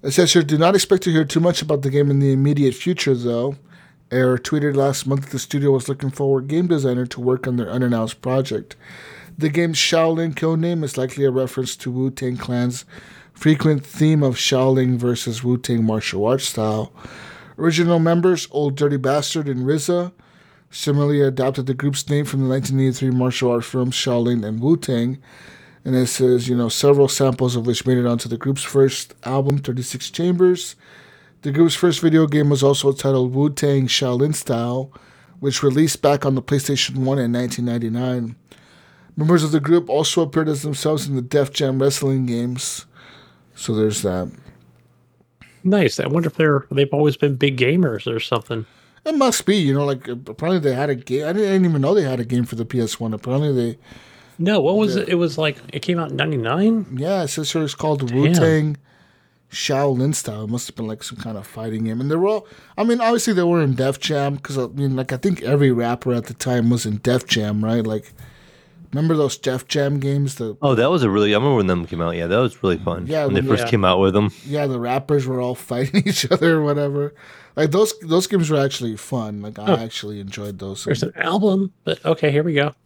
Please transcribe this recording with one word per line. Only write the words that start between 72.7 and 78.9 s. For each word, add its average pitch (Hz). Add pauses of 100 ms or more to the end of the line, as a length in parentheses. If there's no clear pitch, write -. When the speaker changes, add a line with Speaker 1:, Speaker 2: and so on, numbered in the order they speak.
Speaker 3:
fun. 90
Speaker 1:
Yeah, 151
Speaker 3:
When 131
they -
Speaker 1:
when -
Speaker 3:
first 110
Speaker 2:
Yeah. -
Speaker 3:
came 104
out 92
with 95
them. 104 (160)
Speaker 1:
Yeah, 143
the 131
rappers 131
were 127
all 123
<laughs> -
fighting 139
each -
other 165
or 151
whatever. 143 (420)
Like, 151
those, 208
those 175
games 170
were 151
actually 123